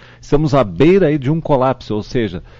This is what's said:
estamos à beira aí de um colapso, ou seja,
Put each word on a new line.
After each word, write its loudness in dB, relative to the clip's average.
estamos 0
à 4
beira 2
aí 0
de -2
um -2
colapso, -2
ou -4
seja, -4